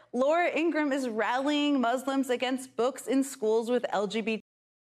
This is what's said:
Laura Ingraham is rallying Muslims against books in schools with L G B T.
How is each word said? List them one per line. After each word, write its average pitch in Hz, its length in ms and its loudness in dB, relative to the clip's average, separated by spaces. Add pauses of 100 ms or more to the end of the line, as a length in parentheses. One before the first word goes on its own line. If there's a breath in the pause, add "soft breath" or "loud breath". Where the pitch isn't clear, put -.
(140 loud breath)
Laura 302 360 2
Ingraham 302 420 0
is 269 160 -2
rallying 269 720 0
Muslims 262 520 0
against 254 440 -4
books 262 300 -2
in 269 180 2
schools 226 460 0
with 247 200 0
L 202 180 0
G 214 140 -2
B 220 160 -2
T. - 60 -10 (400)